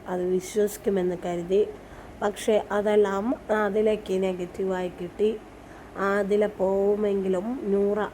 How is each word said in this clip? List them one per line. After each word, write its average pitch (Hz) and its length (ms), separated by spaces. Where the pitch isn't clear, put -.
അത് 180 180
വിശ്വസിക്കുമെന്ന് 185 920
കരുതി. 175 440
പക്ഷേ 208 360
അതെല്ലാം 202 540
ആദിലയ്ക്ക് 214 720
നെഗറ്റീവായി 185 680
കിട്ടി. 180 400
ആദില 202 440
പോവുമെങ്കിലും 196 880
നൂറ 202 340